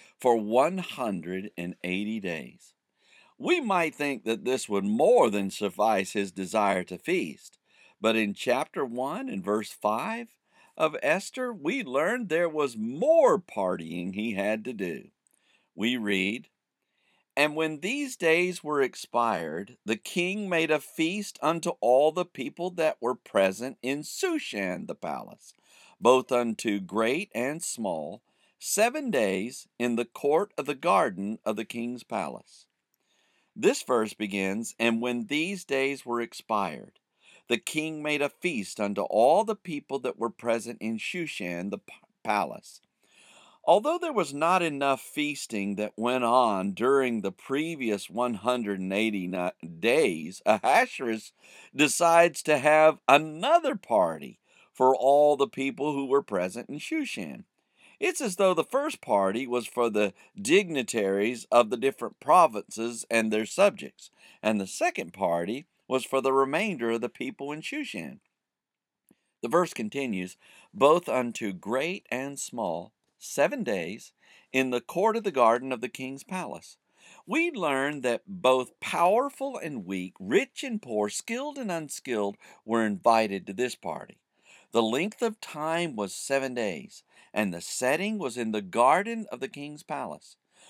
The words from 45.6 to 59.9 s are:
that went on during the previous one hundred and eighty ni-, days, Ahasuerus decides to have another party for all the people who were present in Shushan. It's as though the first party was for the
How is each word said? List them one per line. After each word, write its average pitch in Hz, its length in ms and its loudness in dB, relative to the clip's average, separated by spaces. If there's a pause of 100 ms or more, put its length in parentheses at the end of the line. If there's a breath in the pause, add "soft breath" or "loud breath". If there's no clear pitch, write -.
that 104 240 -6
went 123 260 0
on 110 500 4
during 123 480 2
the 95 100 -2
previous 135 800 -4
one 120 240 -2
hundred 104 440 -2
and 95 140 -4
eighty 104 320 0
ni-, 90 240 -2 (300)
days, 95 680 0
Ahasuerus 117 880 2 (420 loud breath)
decides 165 680 6
to 151 160 4
have 156 480 8
another 180 680 4
party 82 640 0 (320 soft breath)
for 131 240 4
all 143 400 6
the 135 120 2
people 135 460 -4
who 139 120 -2
were 135 160 4
present 95 480 -4
in 139 80 -10
Shushan. 131 680 -8 (540 soft breath)
It's 339 220 -2
as 202 140 -4
though 190 180 4
the 160 100 0
first 196 380 -2
party 104 460 2
was 120 180 0
for 120 240 0
the 104 240 0 (260 soft breath)